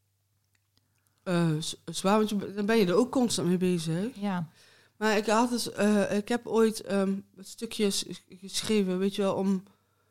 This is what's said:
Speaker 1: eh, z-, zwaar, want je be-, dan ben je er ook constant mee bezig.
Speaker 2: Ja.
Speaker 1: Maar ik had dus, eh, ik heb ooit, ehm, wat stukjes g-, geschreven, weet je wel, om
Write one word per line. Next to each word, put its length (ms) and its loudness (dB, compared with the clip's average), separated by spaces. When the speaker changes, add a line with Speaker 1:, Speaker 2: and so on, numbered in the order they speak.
Speaker 1:
eh, 260 0
z-, 140 -6
zwaar, 320 0
want 120 2
je 60 -2
be-, 180 -6
dan 120 -4
ben 120 2
je 80 6
er 100 2
ook 160 4
constant 360 2
mee 100 2
bezig. 580 0
Speaker 2:
Ja. 320 -4
Speaker 1:
Maar 200 2
ik 80 0
had 240 2
dus, 220 -4
eh, 460 2
ik 100 -4
heb 200 -2
ooit, 340 2
ehm, 320 0
wat 120 -20
stukjes 640 -4
g-, 180 -14
geschreven, 720 -2
weet 160 0
je 60 -2
wel, 140 2
om 280 0